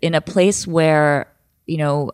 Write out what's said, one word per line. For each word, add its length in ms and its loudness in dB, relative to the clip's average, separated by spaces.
in 120 0
a 60 0
place 460 0
where, 640 2
you 120 -6
know, 360 -2